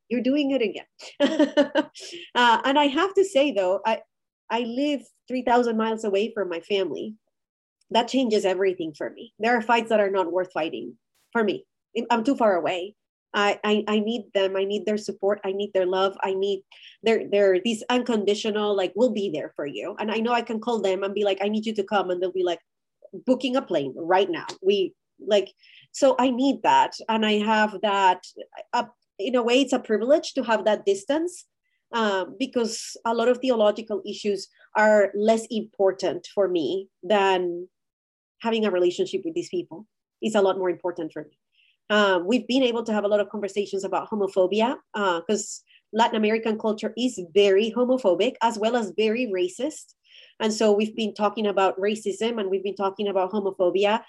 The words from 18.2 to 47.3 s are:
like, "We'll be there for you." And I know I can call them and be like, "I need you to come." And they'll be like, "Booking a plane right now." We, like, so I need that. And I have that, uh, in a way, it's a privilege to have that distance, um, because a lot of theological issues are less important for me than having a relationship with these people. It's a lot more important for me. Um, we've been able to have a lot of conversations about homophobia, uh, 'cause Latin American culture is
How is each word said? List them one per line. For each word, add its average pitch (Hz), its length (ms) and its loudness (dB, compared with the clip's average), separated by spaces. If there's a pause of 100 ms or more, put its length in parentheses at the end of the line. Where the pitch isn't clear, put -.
like, 185 180 0
"We'll 233 180 2
be 202 200 -2
there 143 240 -8
for 151 100 -6
you." 143 320 -8
And 214 120 -4
I 220 80 -2
know 226 140 0
I 233 100 2
can 226 180 -6
call 226 200 -2
them 190 220 0
and 196 120 -4
be 208 100 -2
like, 196 180 0
"I 208 60 0
need 214 180 -2
you 226 80 -4
to 208 80 -2
come." 190 280 -2
And 180 120 -2
they'll 185 80 0
be 185 140 -2
like, 170 160 -2 (640)
"Booking 254 300 0
a 269 60 0
plane 143 340 -4
right 185 340 0
now." 160 160 -6 (160)
We, 190 300 0 (260)
like, 208 340 0 (400)
so 262 260 4
I 254 120 2
need 254 320 0
that. 135 300 4 (160)
And 220 160 0
I 214 140 2
have 214 440 2
that, 196 400 4 (500)
uh, 240 120 0 (340)
in 240 160 -2
a 247 80 4
way, 240 200 4
it's 269 100 0
a 262 60 0
privilege 226 560 0
to 269 100 -2
have 214 220 0
that 208 200 0
distance, 294 600 -2 (460)
um, 202 460 -2
because 233 640 -4
a 233 100 0
lot 233 140 2
of 247 100 2
theological 220 680 0
issues 202 420 -4 (280)
are 214 380 6
less 220 360 2
important 190 840 -2
for 196 140 2
me 180 400 -2 (140)
than 185 640 0 (720)
having 226 240 0
a 208 60 2
relationship 180 540 0
with 165 100 -6
these 170 140 -4
people. 170 360 -8 (380)
It's 220 140 -2
a 208 40 6
lot 190 180 2
more 185 120 0
important 170 420 -6
for 151 120 -12
me. - 140 -20 (520)
Um, 196 360 2
we've 240 200 0
been 262 160 0
able 233 220 0
to 220 80 -4
have 208 120 0
a 202 40 0
lot 208 100 4
of 202 120 -2
conversations 196 520 -6
about 175 280 -4
homophobia, 202 640 0 (180)
uh, 185 280 0
'cause - 420 -6 (280)
Latin 226 240 2
American 220 420 0
culture 214 380 -4
is 240 220 -4 (160)